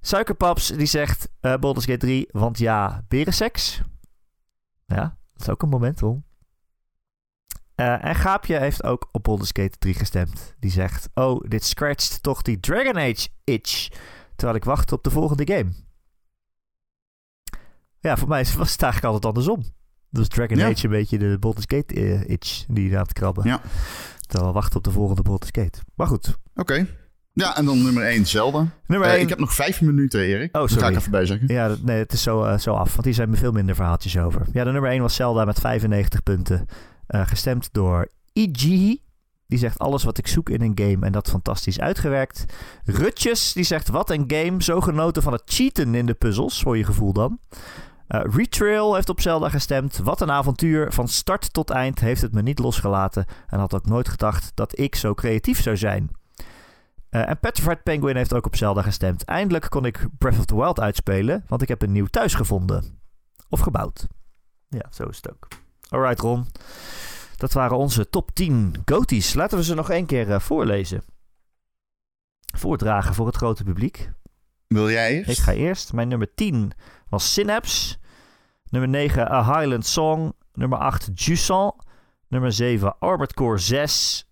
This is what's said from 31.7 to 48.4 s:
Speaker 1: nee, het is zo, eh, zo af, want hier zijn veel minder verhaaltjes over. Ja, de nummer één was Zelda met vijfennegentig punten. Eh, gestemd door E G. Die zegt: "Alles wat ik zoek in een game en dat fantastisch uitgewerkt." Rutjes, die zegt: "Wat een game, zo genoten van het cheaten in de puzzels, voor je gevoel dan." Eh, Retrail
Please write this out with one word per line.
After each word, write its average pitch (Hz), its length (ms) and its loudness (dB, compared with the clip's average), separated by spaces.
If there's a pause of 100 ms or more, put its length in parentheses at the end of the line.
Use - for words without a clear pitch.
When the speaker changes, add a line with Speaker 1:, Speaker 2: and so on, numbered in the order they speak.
Speaker 1:
nee, 113 160 0
het 110 160 -2
is 117 80 0
zo, 110 220 2
eh, 104 140 2
zo 107 160 0
af, 98 200 2
want - 120 2
hier 127 80 2
zijn 110 240 2
veel 120 140 4
minder 95 240 2
verhaaltjes 87 420 0
over. 87 360 2
Ja, 123 100 2
de 123 80 0
nummer 135 200 0
één 127 100 2
was 117 140 2
Zelda 117 300 2
met 104 140 2
vijfennegentig 107 640 2
punten. 92 420 2 (420)
Eh, 101 200 0
gestemd - 440 -2
door 90 360 2 (260)
E 214 180 4
G. 123 100 -4 (840)
Die 123 120 0
zegt: 120 200 0
"Alles 139 240 0
wat 113 140 2
ik - 100 -4
zoek - 220 2
in 113 120 0
een 113 100 2 (100)
game 101 240 2
en 104 60 2
dat 101 180 0
fantastisch 104 500 -2
uitgewerkt." 139 640 -2 (380)
Rutjes, - 680 0
die 180 100 0
zegt: 160 260 0
"Wat - 200 0
een 151 180 0
game, 170 360 0
zo 170 180 2
genoten 160 420 2
van 139 100 2
het 117 120 -4
cheaten 151 500 0
in 120 100 2
de 120 80 2
puzzels, 113 480 0
voor 123 160 2
je 107 60 2
gevoel 101 300 2
dan." 123 260 0 (680)
Eh, 110 140 -2 (140)
Retrail 214 600 2